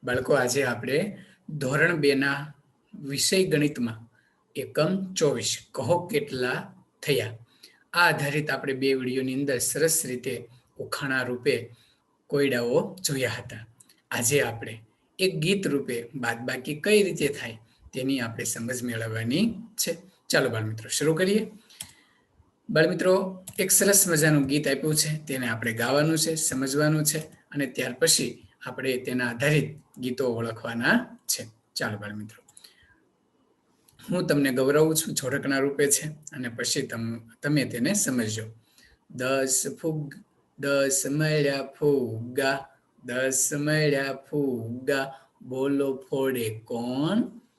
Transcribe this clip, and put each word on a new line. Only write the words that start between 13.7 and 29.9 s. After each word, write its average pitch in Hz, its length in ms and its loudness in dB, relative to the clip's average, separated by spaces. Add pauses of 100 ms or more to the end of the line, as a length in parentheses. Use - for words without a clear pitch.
આજે 131 300 2
આપણે 113 320 -4 (460)
એક 185 200 2
ગીત 185 280 2
રૂપે 127 480 -2
બાદબાકી 123 600 -4
કઈ 202 280 4
રીતે 156 240 0
થાય 113 300 -6 (360)
તેની 131 260 -2
આપણે 117 240 -4
સમજ 120 400 -6
મેળવવાની 113 640 0 (300)
છે. - 160 -2 (380)
ચાલો 139 200 4
બાળમિત્રો, 110 400 -4
શરૂ 151 240 2
કરીએ. 202 380 2 (1200)
બાળમિત્રો, 165 440 4 (460)
એક 190 120 2
સરસ 196 360 6
મજાનું 151 400 6
ગીત 147 200 2
આપ્યું 151 280 0
છે, 151 160 0 (160)
તેને 131 200 -4
આપણે 113 260 -2
ગાવાનું 143 440 2
છે, 160 180 0
સમજવાનું 151 680 0
છે 151 160 0 (320)
અને 143 140 -2
ત્યાર 127 280 -4
પછી - 480 2 (240)
આપણે 127 320 -4
તેના 123 320 -2
આધારિત 135 380 2 (300)